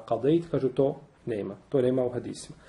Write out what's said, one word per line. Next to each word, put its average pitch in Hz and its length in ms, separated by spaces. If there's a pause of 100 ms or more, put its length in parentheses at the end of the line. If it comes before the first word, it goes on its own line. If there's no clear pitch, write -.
qadait", 151 420
kažu, 131 180
to 139 320 (260)
nema. 101 280 (140)
To 139 140
nema 127 220
u 123 60
hadisima. - 480 (100)